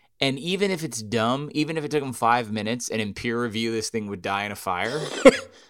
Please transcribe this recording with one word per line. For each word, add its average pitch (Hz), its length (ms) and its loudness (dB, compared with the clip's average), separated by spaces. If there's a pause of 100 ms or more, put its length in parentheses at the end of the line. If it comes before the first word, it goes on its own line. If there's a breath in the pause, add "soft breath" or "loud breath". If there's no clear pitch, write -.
(200)
and 135 180 2
even 185 320 0
if 170 140 -2
it's 120 180 -6
dumb, 120 520 2
even 151 240 0
if 147 80 -2
it 147 60 -6
took 147 120 2
'em 131 80 -4
five 117 400 2
minutes 110 380 -2
and 110 120 -2
in 104 120 -4
peer 120 280 -2
review 113 300 -2
this 113 180 -2
thing 107 180 -4
would 98 140 -8
die 101 220 -2
in 104 80 -4
a 98 60 -8
fire, 98 420 -2 (720 soft breath)